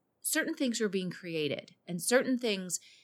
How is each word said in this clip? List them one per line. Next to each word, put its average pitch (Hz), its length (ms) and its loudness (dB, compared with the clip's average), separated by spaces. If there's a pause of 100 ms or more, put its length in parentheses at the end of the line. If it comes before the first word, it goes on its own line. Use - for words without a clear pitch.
(220)
certain 311 320 0
things 247 260 0
were 220 80 2
being 185 220 -2
created, 160 680 -4 (120)
and 175 140 -4
certain 254 360 4
things, 196 420 -2 (240)